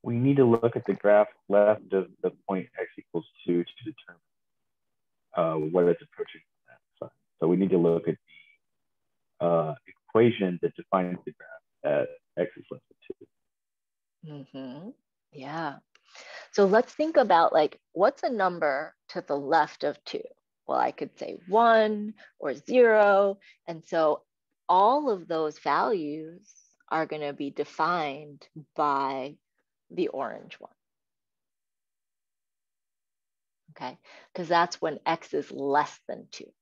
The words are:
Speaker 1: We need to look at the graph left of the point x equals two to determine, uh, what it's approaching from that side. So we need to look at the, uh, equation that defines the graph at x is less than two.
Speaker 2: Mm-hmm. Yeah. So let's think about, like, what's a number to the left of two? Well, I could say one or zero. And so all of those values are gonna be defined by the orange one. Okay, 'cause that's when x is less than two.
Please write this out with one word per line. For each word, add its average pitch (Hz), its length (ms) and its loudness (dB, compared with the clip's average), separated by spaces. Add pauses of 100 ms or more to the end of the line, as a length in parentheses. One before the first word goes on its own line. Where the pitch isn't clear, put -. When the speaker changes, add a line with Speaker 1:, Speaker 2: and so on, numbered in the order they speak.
Speaker 1:
We 117 120 -6
need 139 220 2
to 131 80 6
look 117 300 2
at 120 100 -6
the 101 80 0
graph 104 340 6 (200)
left 104 460 2
of 92 140 0 (140)
the 87 100 -2 (160)
point 92 200 -4 (120)
x 92 180 -8
equals - 280 -10 (200)
two 87 180 0
to - 220 -14
determine, - 360 -16 (1120)
uh, 80 360 -2
what 87 140 4
it's 87 160 2
approaching - 400 -14
from - 260 -20
that - 380 -20
side. - 100 -20 (240)
So 78 80 0
we 90 100 4
need 95 140 2
to 95 60 4
look 85 300 2
at 80 80 -2 (1200)
the, 87 60 -2
uh, 82 300 0 (120)
equation 107 760 2
that 85 140 -4
defines 90 500 -4
the - 80 -14
graph - 680 -6
at - 80 -6 (320)
x - 160 -4
is - 140 -20
less - 180 -16
than - 1600 -20
two. - 20 -
Speaker 2:
Mm-hmm. 135 340 -16 (440)
Yeah. 147 420 -10 (760)
So 202 120 4
let's 220 280 2
think 311 240 0
about, 180 360 4
like, 151 260 2 (120)
what's 202 320 0
a 330 60 -4
number 170 680 -2 (140)
to 175 120 -8
the 143 160 -6
left 147 460 0
of 143 220 -6
two? - 180 -10 (420)
Well, 135 140 -2
I 123 120 0
could - 280 -12
say - 280 -12
one 214 680 2 (260)
or 135 140 -6
zero. 202 840 4 (300)
And 165 180 -12
so 160 380 0 (460)
all 240 400 4
of 175 180 -4
those 160 320 -4
values 160 880 -4 (420)
are 160 160 -2
gonna 147 280 -8
be 139 160 -8
defined 151 1000 -6 (280)
by 139 600 -4 (560)
the 175 180 -4
orange - 500 -10
one. - 120 -20 (3000)
Okay, 127 260 -14 (360)
'cause 175 140 -8
that's 170 340 0
when 156 240 -4
x - 280 -6
is 147 180 -6
less 139 560 -2
than - 220 -14
two. - 220 -18 (100)